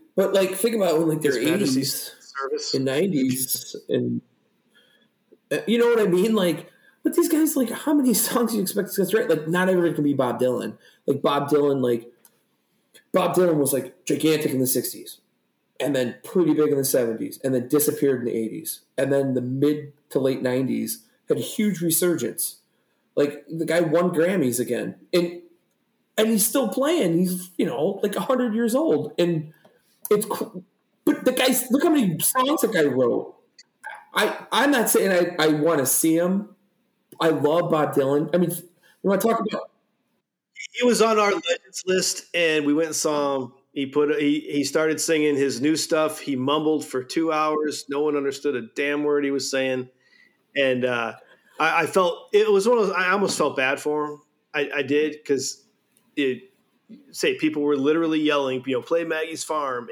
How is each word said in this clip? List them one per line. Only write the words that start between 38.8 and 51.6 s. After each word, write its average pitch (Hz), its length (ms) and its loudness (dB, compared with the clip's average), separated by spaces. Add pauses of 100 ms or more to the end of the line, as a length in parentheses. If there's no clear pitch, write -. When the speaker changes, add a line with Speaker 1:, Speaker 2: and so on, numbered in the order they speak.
Speaker 1:
wanna 196 180 2
talk 226 200 2
about - 300 -6 (1000)
Speaker 2:
He 247 140 -2
was 208 160 6
on 220 160 4
our 202 140 4
Legends - 540 -4
list, 185 480 -2
and 160 320 2
we 147 80 2
went 160 140 0
and 151 80 -6
saw 147 400 0
him. 127 160 -6 (200)
He 139 140 -4
put, 147 340 0
he, 147 200 0
he 143 240 -2
started 156 360 0
singing 151 340 2
his 131 260 0
new 156 160 2
stuff. 156 440 0
He 139 160 -4
mumbled 147 480 0
for 127 180 -6
two 160 300 -2
hours. 151 560 -2
No 139 140 -2
one 147 140 0
understood 139 380 -4
a 117 80 -6 (120)
damn 147 280 -2
word 147 220 0
he 139 60 0
was 139 200 -4
saying. 131 380 -2 (680)
And, 131 280 0
uh, 117 300 -2 (440)
I, 160 240 2